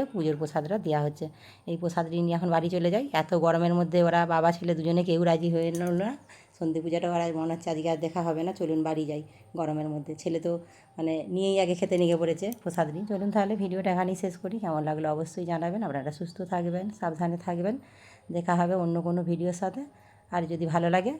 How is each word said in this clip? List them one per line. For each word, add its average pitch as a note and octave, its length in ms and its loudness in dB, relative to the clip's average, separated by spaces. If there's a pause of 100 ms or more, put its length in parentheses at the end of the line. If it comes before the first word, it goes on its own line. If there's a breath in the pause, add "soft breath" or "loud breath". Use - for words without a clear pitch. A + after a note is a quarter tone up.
(120)
পুজোর D#3 300 0
প্রসাদটা D#3 440 -2
দেওয়া D3+ 200 2
হচ্ছে। D3 200 -4 (440 loud breath)
এই E3+ 120 -2
প্রসাদটি E3+ 440 -2
নিয়ে E3+ 120 2
এখন F3 180 0
বাড়ি E3 200 2
চলে F3 200 2
যাই। C4 100 0 (160)
এত D#3 100 -2 (140)
গরমের E3+ 340 4
মধ্যে F3 280 2
ওরা E3+ 140 4 (120)
বাবা E3 220 4
ছেলে E3+ 220 -2
দুজনে E3 320 2
কেউ E3 200 4
রাজি E3 260 2
হয়ে E3 180 2
নিল E3+ 100 -4 (200)
না। A3 60 -2 (480 loud breath)
সন্ধি E3 260 -2
পূজাটাও E3+ 320 0
আর E3+ 60 2 (180)
মনে D#3+ 140 -2
হচ্ছে E3 200 -6
আজকে D#3 200 -2
আর D#3 120 -2
দেখা E3 220 -2
হবে D#3+ 200 0
না, F#3+ 120 -2
চলুন D#3+ 280 0
বাড়ি D#3 240 0
যাই D3+ 100 -6 (380 loud breath)
গরমের D#3 340 -2
মধ্যে। D3+ 280 -8
ছেলে E3 240 -2
তো E3+ 60 0 (460 loud breath)
মানে D#3+ 160 0 (220)
নিয়েই G3 280 2
আগে F3 160 2
খেতে F#3+ 220 2
নিয়ে E3+ 200 6
পড়েছে E3+ 260 0 (160)
প্রসাদটি। E3+ 360 -2 (120)
চলুন G3+ 240 0
তাহলে G3+ 260 2
ভিডিওটা F#3+ 320 0
এখানেই F#3 300 0
শেষ F#3 180 -2
করি। F#3+ 220 -6
কেমন D#3+ 260 0
লাগলো D#3 260 0
অবশ্যই E3 360 -4
জানাবেন। E3+ 360 -2
আপনারা C#3 320 -4
সুস্থ F3 180 -8 (160)
থাকবেন, F3 320 -2 (140)
সাবধানে E3+ 460 -2
থাকবেন। F3+ 300 0 (600 loud breath)
দেখা F3 240 0
হবে F3 240 4
অন্য E3+ 120 2 (120)
কোনো F3 120 2 (100)
ভিডিওর F3 320 0
সাথে। F#3+ 200 -4 (500 soft breath)
আর F3 100 0 (100)
যদি E3 220 -2
ভালো E3+ 220 4
লাগে F#3 240 2